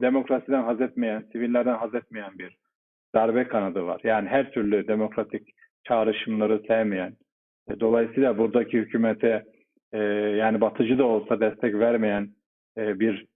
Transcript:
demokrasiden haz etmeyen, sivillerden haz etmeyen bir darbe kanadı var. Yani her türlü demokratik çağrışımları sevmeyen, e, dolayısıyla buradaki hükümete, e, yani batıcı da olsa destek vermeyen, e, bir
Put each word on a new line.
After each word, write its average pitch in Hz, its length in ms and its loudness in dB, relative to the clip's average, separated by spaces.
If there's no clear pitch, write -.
demokrasiden 127 600 0
haz 117 180 -2
etmeyen, 113 500 -2
sivillerden 120 440 0
haz 113 200 -6
etmeyen 104 440 -10
bir 90 180 -16
darbe 113 320 2
kanadı 95 380 -2
var. 87 180 -6
Yani 107 260 0
her 131 220 0
türlü 104 360 0
demokratik 107 640 -2
çağrışımları 110 840 0
sevmeyen, 104 460 0
e, 104 100 -8
dolayısıyla 117 580 2
buradaki 113 400 0
hükümete, 113 680 0
e, 110 60 -6
yani 110 240 2
batıcı 120 360 2
da 135 60 4
olsa 110 360 0
destek 110 360 0
vermeyen, 104 540 0
e, 107 220 -4
bir 107 260 0